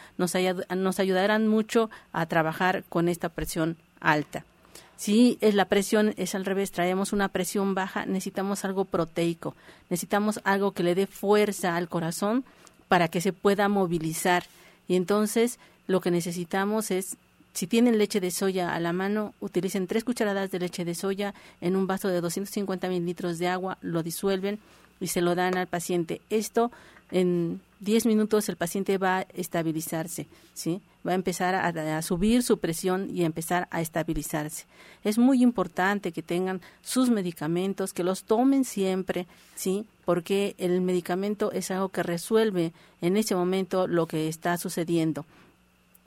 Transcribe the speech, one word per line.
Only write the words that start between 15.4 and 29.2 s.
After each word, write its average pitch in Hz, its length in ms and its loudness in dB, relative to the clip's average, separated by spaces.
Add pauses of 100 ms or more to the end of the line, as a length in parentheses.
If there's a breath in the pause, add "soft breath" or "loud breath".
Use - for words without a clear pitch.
lo 185 120 4
que 180 120 0
necesitamos 190 800 -2
es, 190 240 -4 (360)
si - 140 -4
tienen 233 320 4
leche 208 220 2
de 180 100 -2
soya 185 460 0
a - 20 -2
la 170 140 0
mano, 202 480 -2
utilicen 185 480 -2
tres 226 160 0
cucharadas 196 480 -2
de 185 80 -4
leche 175 240 -4
de 170 100 -4
soya 196 400 -4 (260 loud breath)
en 180 140 0
un 190 140 0
vaso 190 180 -2
de 180 140 0
doscientos 175 340 -4
cincuenta 190 340 -4
mililitros 175 500 -4
de 175 100 -2
agua, 185 320 -4
lo 170 240 -2
disuelven 196 560 -4 (400 soft breath)
y 180 80 -6
se - 120 -2
lo 175 140 2
dan 180 220 0
al 180 100 -2
paciente. 170 540 -2 (100)
Esto 226 400 0 (400 loud breath)
en 175 500 0 (200)
diez 220 260 2
minutos 214 420 2
el 185 80 -6
paciente 196 420 -2
va 185 200 2
a - 160 -4